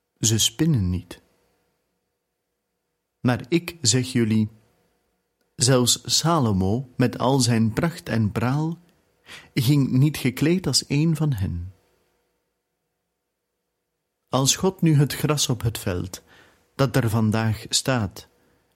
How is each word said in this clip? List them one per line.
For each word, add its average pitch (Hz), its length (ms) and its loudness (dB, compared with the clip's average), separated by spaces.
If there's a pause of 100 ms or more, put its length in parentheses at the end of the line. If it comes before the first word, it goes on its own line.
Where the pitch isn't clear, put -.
(180)
ze 110 200 0
spinnen 123 520 0
niet. - 320 -8 (2000)
Maar 120 280 0
ik 175 320 -2
zeg 127 320 0
jullie, 110 360 2 (1120)
zelfs 123 560 2
Salomo 117 800 0
met 117 220 0
al 131 220 2
zijn 113 320 2
pracht - 360 -4
en 110 240 0
praal 147 460 -2 (760)
ging 139 360 2
niet 143 260 2
gekleed 156 500 -2
als 131 200 -2
één 156 300 0
van 151 160 -2
hen. 92 420 -6 (2500)
Als 131 280 2
God 185 240 -2
nu 160 140 4
het 143 200 2
gras 147 340 -2
op 123 140 -2
het 113 160 -4
veld, 92 440 -6 (520)
dat 135 220 0
er 113 140 2
vandaag 110 580 0
staat - 600 -4 (480)